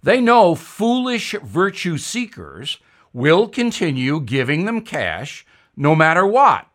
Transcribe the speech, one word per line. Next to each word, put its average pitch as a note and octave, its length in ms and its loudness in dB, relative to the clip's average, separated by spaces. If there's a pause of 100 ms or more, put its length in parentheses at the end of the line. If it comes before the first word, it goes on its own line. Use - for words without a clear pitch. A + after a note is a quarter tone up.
They A3+ 180 2
know A#3 320 6
foolish A#3+ 880 -4
virtue F3 560 -2
seekers B2+ 800 -10 (340)
will D#3 360 2
continue D#3 720 -2
giving C3+ 460 -2
them A3+ 160 -4
cash A2 680 -8 (280)
no D3 200 2
matter D#3+ 320 4
what. A3+ 480 4